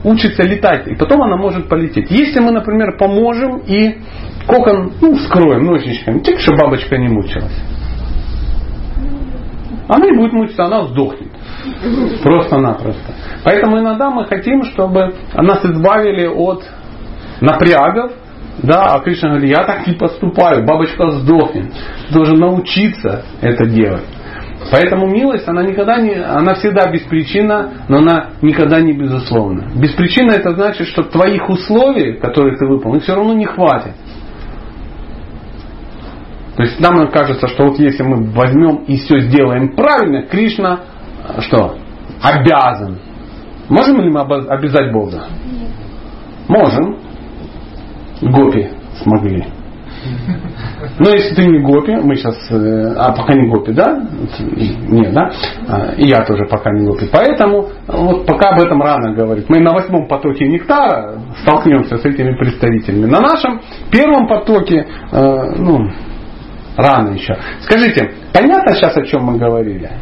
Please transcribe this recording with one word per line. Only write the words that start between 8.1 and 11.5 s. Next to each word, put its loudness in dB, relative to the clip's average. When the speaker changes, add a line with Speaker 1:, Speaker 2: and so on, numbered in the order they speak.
Speaker 1:
Она 4
не 6
будет 2
мучиться, 0
она 0
сдохнет. -4